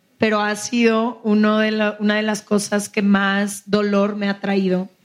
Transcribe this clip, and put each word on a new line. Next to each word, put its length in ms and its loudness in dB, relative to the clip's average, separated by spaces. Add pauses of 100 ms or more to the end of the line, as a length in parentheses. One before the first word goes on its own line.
(180)
pero 240 0
ha 140 -2
sido 680 0
uno 360 2
de 120 2
la, 280 -2
una 160 0
de 60 0
las 200 -4
cosas 480 -2
que 120 -4
más 680 0
dolor 460 0
me 140 -4
ha 100 -4
traído 500 -2 (160)